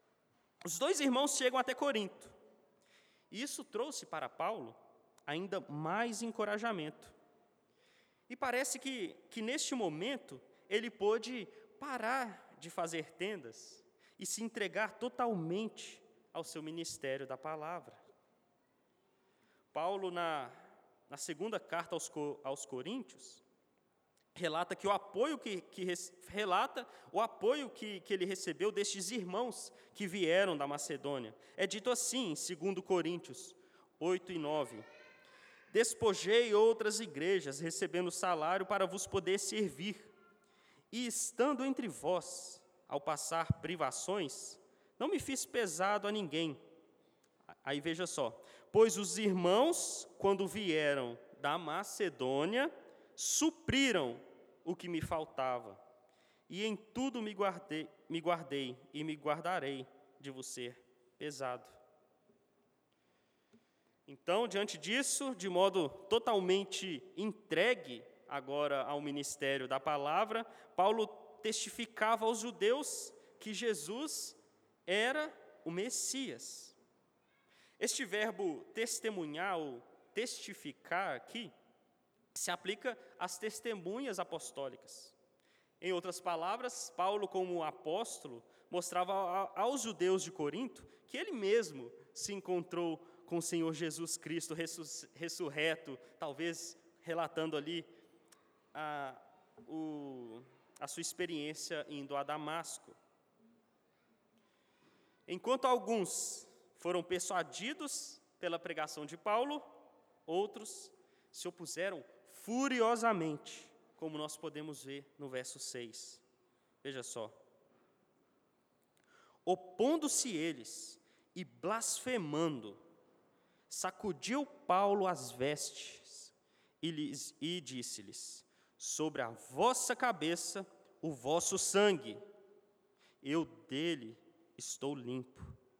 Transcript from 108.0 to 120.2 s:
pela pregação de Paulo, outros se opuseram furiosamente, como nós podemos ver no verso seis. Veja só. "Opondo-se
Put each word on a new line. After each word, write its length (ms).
pela 200
pregação 460
de 100
Paulo, 480
outros 640
se 160
opuseram 560
furiosamente, 1400
como 220
nós 180
podemos 480
ver 220
no 120
verso 300
seis. 600
Veja 200
só. 280
"Opondo-se 920